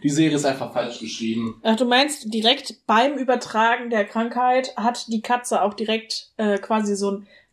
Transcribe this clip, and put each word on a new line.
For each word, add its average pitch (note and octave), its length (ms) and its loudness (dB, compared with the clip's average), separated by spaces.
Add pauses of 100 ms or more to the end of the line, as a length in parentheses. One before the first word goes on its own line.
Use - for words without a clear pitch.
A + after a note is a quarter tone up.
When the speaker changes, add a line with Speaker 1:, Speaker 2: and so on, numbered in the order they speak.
Speaker 1:
Die D3 80 2
Serie D3 260 4
ist C#3 80 0
einfach B2+ 280 -2
falsch B2 280 -4
geschrieben. A2+ 600 -4
Speaker 2:
Ach, A3 140 4
du B3 100 2
meinst, B3 480 0
direkt A3+ 520 -2
beim B3 300 4
Übertragen A#3+ 720 0
der A3 160 0
Krankheit B3 720 0
hat A#3 320 -2
die A3 140 -2
Katze A#3+ 400 0
auch G#3 120 0
direkt, A3 640 -4
äh, G#3 220 2
quasi G#3 380 0
so G3+ 160 -2
ein G3+ 140 -8 (260)